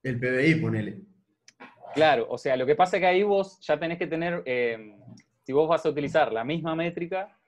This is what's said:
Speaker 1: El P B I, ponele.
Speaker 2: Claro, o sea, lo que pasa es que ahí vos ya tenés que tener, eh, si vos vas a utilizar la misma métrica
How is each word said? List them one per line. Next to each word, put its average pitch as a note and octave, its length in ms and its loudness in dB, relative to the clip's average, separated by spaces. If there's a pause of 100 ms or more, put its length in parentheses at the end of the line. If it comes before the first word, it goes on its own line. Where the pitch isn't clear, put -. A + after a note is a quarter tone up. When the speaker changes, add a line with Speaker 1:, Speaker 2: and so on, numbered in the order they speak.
Speaker 1:
El B2 160 -4
P B2 120 -2
B C3 160 2
I, D#3+ 80 6
ponele. A2 460 -4 (920)
Speaker 2:
Claro, C#3+ 340 4
o B2 120 -6
sea, C3 180 0
lo B2+ 80 -2
que C#3 80 2
pasa F3+ 240 2
es F3 40 0
que F3+ 40 2
ahí F#3 160 4
vos G3 400 0
ya D3+ 180 -2
tenés E3+ 200 -4
que F3+ 80 -4
tener, E3 400 -4
eh, A2+ 500 -4 (460)
si C3 100 -8
vos D#3 160 4
vas E3 160 0
a E3 40 4
utilizar C#3+ 440 0
la A2+ 100 -2
misma D#3+ 320 -4
métrica F3 640 -6 (100)